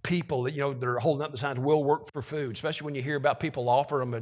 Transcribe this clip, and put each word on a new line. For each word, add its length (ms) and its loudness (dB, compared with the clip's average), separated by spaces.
people 400 0
that, 100 -2
you 60 -6
know, 120 0
they're 280 0
holding 260 2
up 60 -6
the 60 -10
signs, 200 -4
"Will 260 4
work 300 2
for 80 -6
food," 300 -6
especially 340 -6
when 80 -6
you 80 -4
hear 140 -2
about 240 2
people 280 -2
offer 360 4
'em 100 -4
a, 80 -4